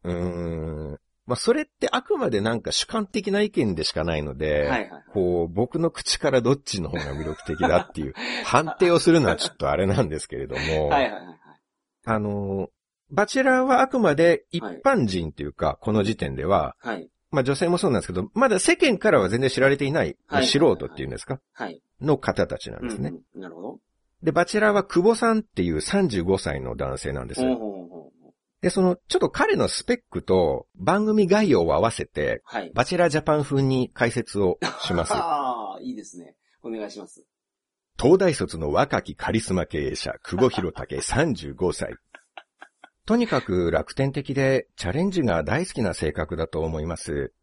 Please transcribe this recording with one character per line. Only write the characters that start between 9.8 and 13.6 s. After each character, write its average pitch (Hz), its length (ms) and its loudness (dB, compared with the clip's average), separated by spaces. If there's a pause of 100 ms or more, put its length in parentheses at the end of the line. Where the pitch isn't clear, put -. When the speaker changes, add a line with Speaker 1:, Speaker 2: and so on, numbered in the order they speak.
Speaker 1:
な 98 160 2
ん 90 60 0
で 76 100 -6
す - 80 -10
け - 100 -10
れ 65 120 -6
ど 64 80 -8
も、 78 320 0
Speaker 2:
は 143 120 2
い 131 40 2
は 113 40 -2
い 107 40 -6
は 92 100 -12
い 90 40 -20
は 85 80 -20
い。 - 20 -20 (680)
Speaker 1:
あ 113 140 0
の、 101 500 -4 (420)
バ 196 160 0
チ 269 140 0
ェ - 40 2
ラ 254 200 4